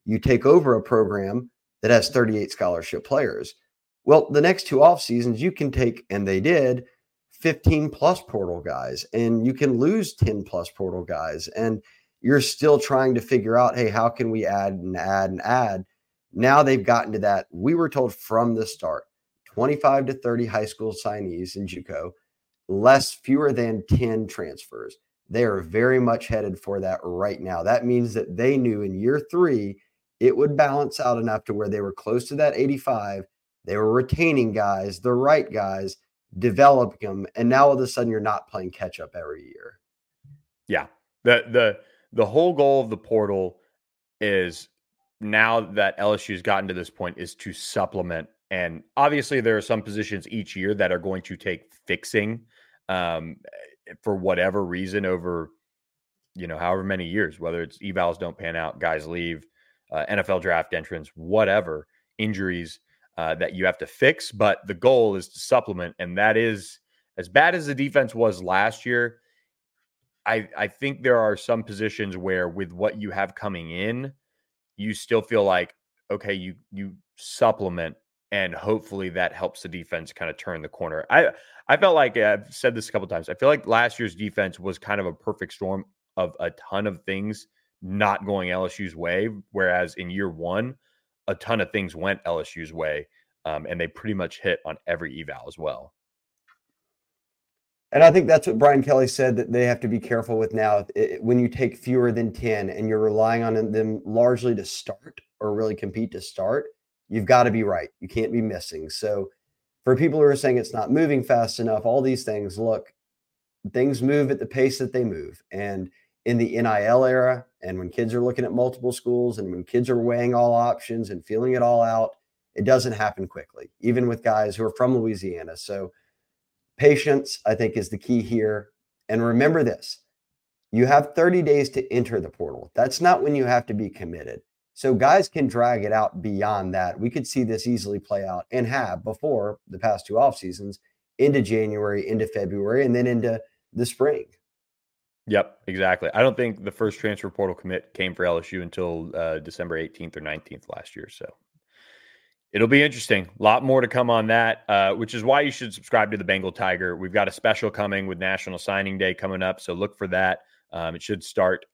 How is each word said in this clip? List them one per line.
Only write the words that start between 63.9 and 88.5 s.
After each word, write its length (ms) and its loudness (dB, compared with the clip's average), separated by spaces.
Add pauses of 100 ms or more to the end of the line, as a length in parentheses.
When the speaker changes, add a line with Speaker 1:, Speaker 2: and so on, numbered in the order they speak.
Speaker 2:
But 360 0
the 80 -6
goal 420 4
is 120 -10
to 100 -20
supplement. 600 -2
And 200 -8
that 180 4
is, 440 -2 (360)
as 140 -10
bad 240 4
as 120 -4
the 80 -4
defense 400 0
was 280 0
last 420 0
year, 360 -2 (1080)
I, 280 0
I 120 -4
think 360 -8
there 160 6
are 200 2
some 240 -2
positions 560 -6
where 320 -2
with 220 -8
what 280 -4
you 120 -8
have 220 -4
coming 360 -10
in, 420 -6 (640)
you 140 -6
still 300 -2
feel 200 0
like, 320 2 (360)
okay, 240 -6
you, 200 -10 (160)
you 240 -12 (220)
supplement, 800 -2 (360)
and 220 -2
hopefully 540 -6
that 240 -2
helps 300 -8
the 60 -12
defense 440 -10
kind 180 -8
of 60 -10
turn 240 -10
the 80 -12
corner. 400 -8
I, 200 6 (380)
I 120 4
felt 160 4
like, 240 2
I've 340 2
said 220 -2
this 160 -10
a 20 -20
couple 160 -4
times, 220 -8
I 40 -6
feel 140 2
like 180 2
last 320 0
year's 160 -6
defense 460 -6
was 180 -8
kind 220 -6
of 60 -2
a 80 -6
perfect 400 -8
storm 320 -6 (320)
of 220 -2
a 100 -4
ton 360 -6
of 180 -8
things 420 -8 (340)
not 460 -2
going 240 -2